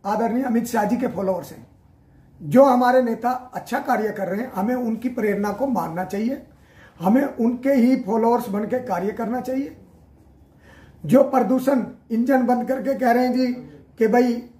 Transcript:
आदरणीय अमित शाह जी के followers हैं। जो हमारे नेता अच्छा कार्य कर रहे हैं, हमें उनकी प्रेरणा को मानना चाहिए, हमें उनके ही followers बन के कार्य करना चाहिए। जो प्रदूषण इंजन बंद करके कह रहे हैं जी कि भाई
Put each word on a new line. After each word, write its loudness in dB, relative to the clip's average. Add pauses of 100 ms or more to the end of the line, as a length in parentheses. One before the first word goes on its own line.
आदरणीय -2
अमित 0
शाह -2
जी 0
के -2
followers -4
हैं। -20 (760)
जो 6
हमारे 4
नेता -2 (240)
अच्छा -6
कार्य -2
कर -6
रहे -4
हैं, -8
हमें -2
उनकी -4
प्रेरणा -2
को -4
मानना -4
चाहिए, -6 (580)
हमें 4
उनके -2
ही 4
followers 0
बन -4
के -4
कार्य -4
करना -6
चाहिए। -6 (1300)
जो 6
प्रदूषण 2 (280)
इंजन 2
बंद 0
करके -2
कह 0
रहे 2
हैं 0
जी 0 (520)
कि 2
भाई 2 (180)